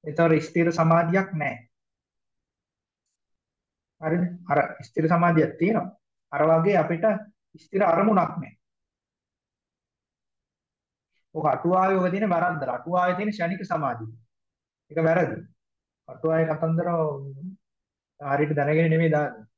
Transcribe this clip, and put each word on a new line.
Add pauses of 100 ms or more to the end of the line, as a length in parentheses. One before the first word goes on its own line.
ඒතර
ස්ථිර
සමාධියක්
නෑ. (2500)
හරිද? (220)
අර (220)
ස්ථිර
සමාධියක්
තියෙනවා. (420)
අර
වගේ
අපිට (520)
ස්ථිර
අරමුණක්
නෑ. (2750)
ඔක
අටුවාවේ
ඔක
තියෙන
වැරද්ද.
අටුවාවේ
තියෙන
ක්ෂණික
සමාධිය. (800)
ඒක
වැරදි. (680)
අටුවාවේ
කතන්දර (1300)
හරියට
දැනගෙන
නෙමෙයි
දාන්නේ.